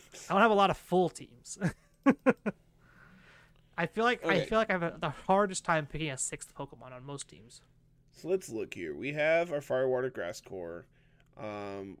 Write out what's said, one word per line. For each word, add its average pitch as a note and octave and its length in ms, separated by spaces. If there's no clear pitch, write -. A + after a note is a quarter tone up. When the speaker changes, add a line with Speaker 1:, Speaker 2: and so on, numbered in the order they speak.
Speaker 1:
I E3 40
don't G3 80
have A3+ 100
a G#3 40
lot G3 140
of D#3 80
full F3+ 320
teams. - 480
<laughs> - 1700
I E3+ 100
feel A3 180
like, A#3+ 180
I D#3+ 40
Speaker 2:
Okay. D#3+ 80
Speaker 1:
feel A3 120
like A3 120
I G3+ 40
have F3 100
a, E3 160
the E3+ 100
hardest F#3+ 560
time D#3+ 200
picking D#3 240
a C3 80
sixth - 380
Pokemon B2+ 380
on B2+ 100
most C#3 240
teams. G#2+ 340
Speaker 2:
So - 160
let's F#3 200
look G#2+ 240
here. D#2+ 220
We A2+ 180
have E3 380
our C#3+ 80
Firewater C3 500
Grass F2+ 300
core. E2+ 460
Um, G2+ 640